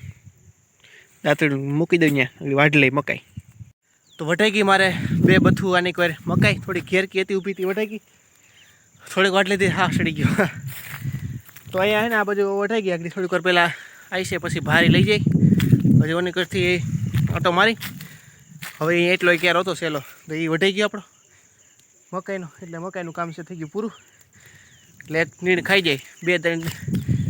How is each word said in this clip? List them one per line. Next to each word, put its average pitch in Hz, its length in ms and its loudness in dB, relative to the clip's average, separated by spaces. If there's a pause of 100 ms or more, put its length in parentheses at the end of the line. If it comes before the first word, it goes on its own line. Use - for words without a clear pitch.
(1200)
દાંતરડું 147 480 0
મૂકી 170 280 2
દઈએ 156 120 4
ત્યાં, 135 200 0 (100)
આગળ 139 140 -4
વાટી 147 240 4
લઈએ 131 120 4
મકાઈ. - 300 -4 (960)
તો 160 80 -8
વઢાઈ 196 260 2
ગઈ 208 120 0
મારે 190 320 2 (300)
બે 185 120 8
બથું 180 400 2
આની 180 120 0
એક 170 100 -8
વાર 170 160 0 (120)
મકાઈ, 185 320 2
થોડી 180 220 -6
ઘેરકી 190 400 -2
હતી 196 140 -4
ઊભી 190 180 -4
હતી, 180 120 -6
વઢાઈ 196 200 -2
ગઈ. 214 160 -12 (1120)
થોડીક 190 180 2
વાર 190 160 4
લીધી, 196 200 0
હા, 175 200 2
સડી 170 240 0
ગયો. 156 360 0 (520)
<laughs> - 720 -12
તો 185 80 -2
અહીંયા 208 240 2
હે 233 60 -2
ને 226 60 -2
આ 208 80 2
બાજુ 196 360 -2
વઢાઈ 208 220 -2
ગઈ 190 100 -2
આગળ, 170 180 -4
થોડીક 180 220 -6
વાર 180 100 0
પહેલાં 175 300 2 (400)
આવી 185 140 -4
છે, 185 120 -6
પછી 165 220 -6
ભારી 156 280 2
લઈ 180 160 6
જાય. 208 160 2 (840)
પછી 156 120 2
ઓની 180 180 -2
કરથી 180 460 0 (560)
આંટો 170 180 0
મારી. 208 260 2 (1000)
હવે 165 180 0
અહીં 175 160 2
એટલો 175 260 4
ક્યારે 170 220 2
હતો 185 140 -2
સેલો, 151 300 -6 (260)
તો 156 40 -8
એ 160 140 -4
વઢાઈ 165 260 0
ગયો 208 120 -2
આપણો 202 180 -6 (1120)
મકાઈનો, 185 340 -8 (160)
એટલે 170 160 -14
મકાઈનું 175 340 -10
કામ 170 180 -8
છે 170 120 -14
થઈ 180 120 -16
ગયું 160 140 -12
પૂરું. 214 220 -8 (1080)
એટલે 160 200 -4
એક 160 60 0 (160)
નીણ 180 180 2
ખાઈ 190 200 2
જાય, 147 180 0 (260)
બે 175 140 0
ત્રણ, 165 220 -4 (680)